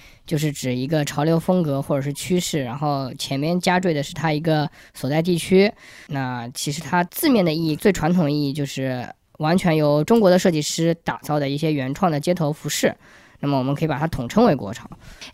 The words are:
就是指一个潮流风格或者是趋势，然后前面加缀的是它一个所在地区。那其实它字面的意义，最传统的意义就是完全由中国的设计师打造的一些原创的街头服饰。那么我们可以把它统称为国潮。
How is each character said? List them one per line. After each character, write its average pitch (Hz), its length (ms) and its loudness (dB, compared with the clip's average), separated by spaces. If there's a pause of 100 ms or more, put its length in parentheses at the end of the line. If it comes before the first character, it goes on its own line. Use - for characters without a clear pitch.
(260)
就 160 120 -4
是 147 140 0
指 131 220 -4
一 127 140 -4
个 156 160 0
潮 143 220 -2
流 165 120 4
风 185 240 2
格 139 200 -2
或 143 160 -2
者 135 40 -2
是 139 120 -4
趋 180 260 -2
势， 160 240 -4
然 123 140 -6
后 139 420 -4
前 - 180 -4
面 160 220 0
加 180 180 2
缀 180 160 0
的 147 80 -2
是 143 120 -8
它 160 180 -2
一 151 80 0
个 156 300 0 (240)
所 - 160 -6
在 151 120 2
地 175 160 2
区。 190 320 4 (380)
那 127 460 -6
其 - 180 -6
实 151 100 -6
它 175 220 0
字 - 240 -2
面 233 160 4
的 165 100 2
意 165 140 0
义， 151 80 0
最 196 160 2
传 175 220 0
统 180 100 4
的 143 80 2
意 147 180 0
义 135 40 -4
就 143 120 -4
是 131 400 -6 (320)
完 156 200 2
全 180 180 2
由 151 280 4
中 233 160 4
国 202 100 6
的 180 100 8
设 202 100 4
计 156 120 0
师 165 320 0 (100)
打 - 140 -4
造 151 220 -2
的 143 80 0
一 139 100 -2
些 156 140 0
原 135 220 -2
创 180 180 0
的 147 80 -2
街 175 140 0
头 156 180 0
服 - 160 -8
饰。 - 280 0 (460)
那 143 60 -4
么 143 100 2
我 127 60 0
们 135 100 0
可 147 120 -2
以 - 20 0
把 143 100 -2
它 147 80 -2
统 131 220 -4
称 214 160 2
为 214 100 4
国 107 200 -6
潮。 - 120 -16 (480)